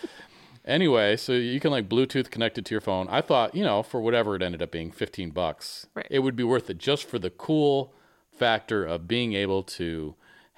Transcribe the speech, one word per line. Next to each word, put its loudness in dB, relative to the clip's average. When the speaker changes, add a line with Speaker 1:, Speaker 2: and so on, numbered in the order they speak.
Speaker 1:
Anyway, 4
so -2
you 2
can, 2
like, 0
Bluetooth 2
connect -2
it -8
to -6
your 0
phone. -2
I 2
thought, 2
you -2
know, 2
for -4
whatever 2
it -2
ended -2
up -6
being, -8
fifteen -8
bucks, -6
Speaker 2:
Right. -10
Speaker 1:
it 0
would 0
be 0
worth 0
it -8
just -2
for -6
the -4
cool 0
factor 0
of -4
being -2
able 0
to -6